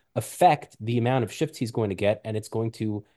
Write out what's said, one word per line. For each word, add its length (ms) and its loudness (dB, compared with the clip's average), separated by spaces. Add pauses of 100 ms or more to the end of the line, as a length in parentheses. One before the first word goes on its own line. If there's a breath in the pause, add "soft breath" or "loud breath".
(140 soft breath)
affect 680 2
the 180 0
amount 260 2
of 80 -6
shifts 260 -4
he's 120 -2
going 200 0
to 40 -2
get, 300 0
and 120 -6
it's 120 -6
going 240 -2
to 320 -4 (120)